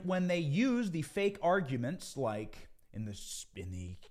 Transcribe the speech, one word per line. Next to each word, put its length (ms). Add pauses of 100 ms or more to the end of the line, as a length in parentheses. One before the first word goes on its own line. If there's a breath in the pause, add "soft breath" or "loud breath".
when 240
they 100
use 520
the 100
fake 400
arguments, 720
like 540 (240)
in 100
the 80
s-, 360 (100)
in 140
the 260 (120)